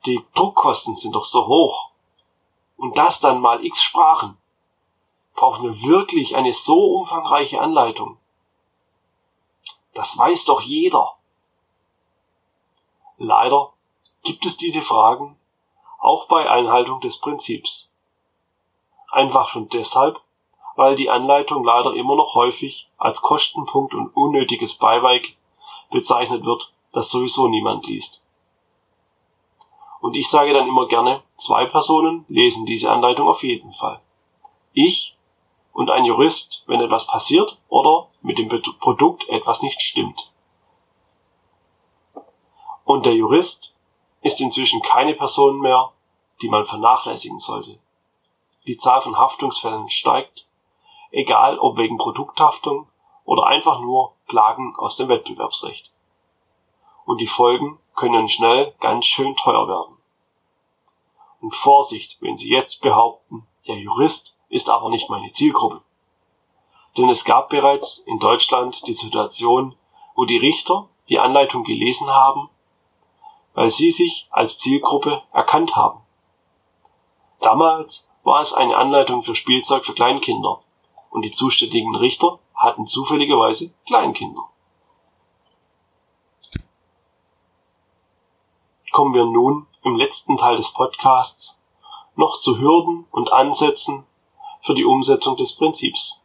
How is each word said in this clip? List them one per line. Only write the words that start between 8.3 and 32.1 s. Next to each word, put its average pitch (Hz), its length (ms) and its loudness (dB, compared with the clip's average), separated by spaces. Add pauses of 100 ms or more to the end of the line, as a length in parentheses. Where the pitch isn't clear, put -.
Das - 220 -4
weiß 151 280 2
doch 135 160 2
jeder.“ 151 560 -2 (2000)
Leider 135 540 0 (500)
gibt - 240 -8
es 170 100 -4
diese 160 260 -6
Fragen 120 560 2 (600)
auch - 300 0
bei 160 200 2
Einhaltung 123 520 2
des 120 200 -8
Prinzips. - 760 -8 (1120)
Einfach 131 380 2
schon 110 200 -10
deshalb, 131 520 0 (540)
weil 135 220 4
die 135 140 -2
Anleitung 139 540 2
leider 120 300 2
immer 131 220 0
noch - 180 0
häufig 123 640 -2
als - 240 -4
Kostenpunkt - 760 -2
und - 220 -8
unnötiges 127 640 -2
Beiwerk 123 480 2 (640)
bezeichnet 123 560 -2
wird, 117 260 -4 (200)
das - 180 -4
sowieso 127 360 0
niemand 104 400 -4
liest. - 380 -12 (1800)
Und 120 160 -6
ich 139 140 0
sage 147 220 4
dann 135 140 4
immer 123 200 2
gerne, 131 360 0 (140)
zwei - 300 0
Personen 160 640 0